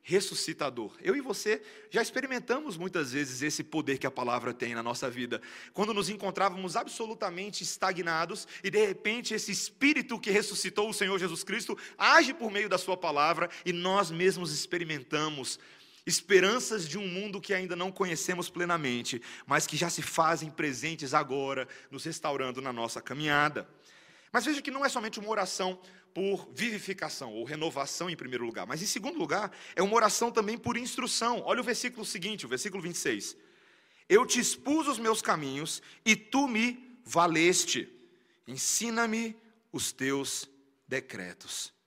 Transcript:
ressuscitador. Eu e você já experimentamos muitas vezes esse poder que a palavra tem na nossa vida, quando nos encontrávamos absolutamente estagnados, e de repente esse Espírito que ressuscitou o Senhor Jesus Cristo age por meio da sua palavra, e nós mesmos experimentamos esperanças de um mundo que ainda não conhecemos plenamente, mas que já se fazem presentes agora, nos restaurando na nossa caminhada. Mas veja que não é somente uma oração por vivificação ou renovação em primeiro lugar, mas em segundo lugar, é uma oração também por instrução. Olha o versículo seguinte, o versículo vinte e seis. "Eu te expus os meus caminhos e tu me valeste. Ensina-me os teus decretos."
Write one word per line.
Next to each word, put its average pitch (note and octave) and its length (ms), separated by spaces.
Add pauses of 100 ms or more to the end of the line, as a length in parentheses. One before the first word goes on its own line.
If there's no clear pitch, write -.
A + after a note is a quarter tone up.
ressuscitador. D3+ 960
Eu G#3 160
e C#4+ 60
você A3+ 400 (280)
já A#3 120
experimentamos B3+ 720
muitas E3+ 380
vezes C3 280
esse D3 220
poder D3 340
que C3+ 100
a C3 40
palavra A#2+ 420
tem A#2+ 220
na A#2 80
nossa A#2+ 260
vida, A#2 320 (300)
quando G#3+ 220
nos G3 160
encontrávamos F#3 680
absolutamente G#3+ 880
estagnados, E3+ 840 (160)
e G3 80
de G#3 160
repente G#3+ 480
esse G#3+ 180
Espírito C4+ 680
que G#3 120
ressuscitou G3+ 580
o G#3+ 40
Senhor G3 240
Jesus E3+ 280
Cristo G3+ 320 (200)
age C4 360
por A3+ 180
meio G#3 160
da F#3 100
sua F#3 200
palavra, E3 520 (160)
e F3+ 60
nós F3+ 400
mesmos F3 400
experimentamos D3+ 1080 (480)
esperanças G3 840
de D#3+ 80
um G3+ 100
mundo F#3+ 320
que G3 140
ainda F#3 220
não F3+ 160
conhecemos F3 580
plenamente, C#3+ 720 (240)
mas D3 220
que D#3 100
já E3+ 140
se - 100
fazem D#3+ 480
presentes D3 640
agora, C3+ 540 (240)
nos C3 120
restaurando C3+ 600
na C3 100
nossa A#2 260
caminhada. D3 680 (640)
Mas A3+ 140
veja C#4+ 140
que C#4 120
não C4+ 120
é C4 60
somente A3 300
uma G#3 100
oração F#3 500 (320)
por F#3+ 400
vivificação F3 800
ou A2 120
renovação D3+ 680
em D#3+ 60
primeiro B2+ 280
lugar, A2 220
mas C#3+ 160
em G#3+ 60
segundo C4+ 320
lugar, F#3+ 360 (200)
é F3+ 80
uma G3+ 100
oração A3+ 380
também A3 260
por A#3 200
instrução. A#3+ 680
Olha A3 160
o - 20
versículo A3+ 400
seguinte, G3 400
o A#2+ 60
versículo F3+ 320
vinte E3 140
e - 40
seis. A2 380 (720)
"Eu A3+ 180
te B3 140
expus C#4+ 480
os C4 100
meus A3 240
caminhos D3+ 580 (240)
e A3 120
tu C4+ 320
me A#3+ 580
valeste. E3+ 840 (600)
Ensina-me A3+ 880 (340)
os - 200
teus C3+ 580 (380)
decretos." - 840 (140)